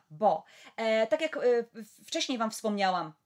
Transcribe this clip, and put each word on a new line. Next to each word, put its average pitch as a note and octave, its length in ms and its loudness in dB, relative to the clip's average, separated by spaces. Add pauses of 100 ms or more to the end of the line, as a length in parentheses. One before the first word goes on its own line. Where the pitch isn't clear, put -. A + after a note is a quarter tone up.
bo, E3 340 0 (320)
e, A3 320 2
tak D#4 140 0
jak, D#4 160 -2
e, - 20 -6 (240)
w-, - 440 -20
wcześniej D#4 300 -2
wam A3 140 -2
wspomniałam F#3 640 -2 (120)